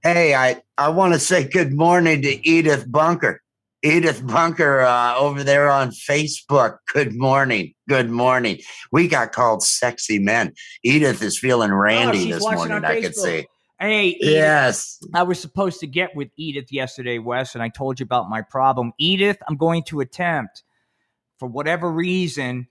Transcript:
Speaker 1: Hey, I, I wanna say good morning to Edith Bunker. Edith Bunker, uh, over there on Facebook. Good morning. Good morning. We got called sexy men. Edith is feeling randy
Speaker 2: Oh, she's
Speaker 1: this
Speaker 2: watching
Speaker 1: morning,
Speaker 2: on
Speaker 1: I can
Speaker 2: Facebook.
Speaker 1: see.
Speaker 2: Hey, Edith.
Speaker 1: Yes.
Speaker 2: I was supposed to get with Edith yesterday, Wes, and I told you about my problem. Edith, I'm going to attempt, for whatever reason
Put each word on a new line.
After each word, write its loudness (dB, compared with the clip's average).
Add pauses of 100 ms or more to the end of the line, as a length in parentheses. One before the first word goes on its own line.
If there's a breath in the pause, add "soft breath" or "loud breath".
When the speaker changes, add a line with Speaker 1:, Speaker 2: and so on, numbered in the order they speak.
Speaker 1:
Hey, 4
I, 2 (160)
I 2
wanna 2
say 0
good 0
morning 4
to -2
Edith 2
Bunker. 0 (400)
Edith 2
Bunker, 2
uh, 2
over 0
there 4
on 2
Facebook. -2 (140)
Good -2
morning. 0 (120)
Good 0
morning. 0 (300 loud breath)
We 4
got -2
called 2
sexy -2
men. 0 (300 loud breath)
Edith 2
is -4
feeling 2
randy 2
Speaker 2:
Oh, 0
she's -2
Speaker 1:
this -4
Speaker 2:
watching -2
Speaker 1:
morning, -4
Speaker 2:
on -4
Speaker 1:
I 0
can -6
Speaker 2:
Facebook. -4
Speaker 1:
see. -14 (320)
Speaker 2:
Hey, 0
Edith. -2
Speaker 1:
Yes. 2 (100)
Speaker 2:
I 2
was -2
supposed -4
to -12
get -4
with -8
Edith -10
yesterday, -6
Wes, -6
and -8
I -4
told -8
you -6
about -2
my -6
problem. -2
Edith, 0 (120)
I'm -4
going 0
to -8
attempt, -6 (720)
for -10
whatever -4
reason -2